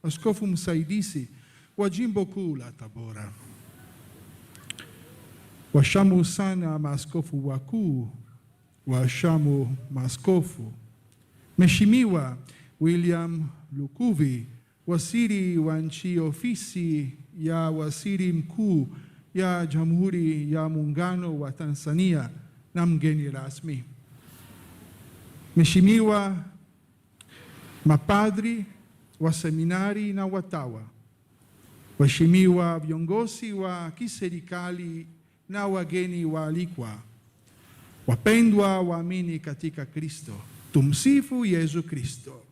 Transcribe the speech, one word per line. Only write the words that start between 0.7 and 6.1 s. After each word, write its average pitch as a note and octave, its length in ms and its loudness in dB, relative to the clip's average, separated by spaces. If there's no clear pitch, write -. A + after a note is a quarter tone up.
wa G3+ 120 0
Jimbo G3+ 360 -2
Kuu F#3 300 -6
la A#2+ 160 -12
Tabora. A2 600 -14
Washamu F3+ 520 6